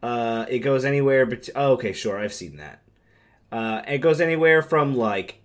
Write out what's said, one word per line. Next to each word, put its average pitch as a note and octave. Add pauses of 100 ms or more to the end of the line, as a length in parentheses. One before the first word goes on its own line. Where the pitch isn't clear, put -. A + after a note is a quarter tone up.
Uh, A#2
it B2+
goes C3
anywhere C#3
bet-, B2
oh, C#3
okay, A#2+
sure, G2+
I've G#2
seen D#2
that. D2 (720)
Uh, A2
it C#3+
goes D#3
anywhere D#3+
from, D3
like, G#2